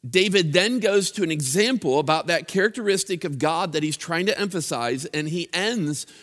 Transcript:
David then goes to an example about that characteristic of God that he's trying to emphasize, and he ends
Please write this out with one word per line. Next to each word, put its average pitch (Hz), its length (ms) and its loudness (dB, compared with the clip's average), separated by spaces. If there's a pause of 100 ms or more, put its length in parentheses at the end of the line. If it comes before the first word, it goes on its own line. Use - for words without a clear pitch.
David 185 420 4
then 214 280 2
goes 196 320 2
to 208 100 -4
an 165 80 0
example 156 680 2
about 156 260 0
that 165 220 0
characteristic 196 760 0
of 143 140 -4
God 160 360 0
that 151 100 0
he's 156 140 -2
trying 170 280 -2
to 214 140 0
emphasize, 143 640 -2
and 151 240 -4
he 170 240 -4
ends 180 540 -2 (160)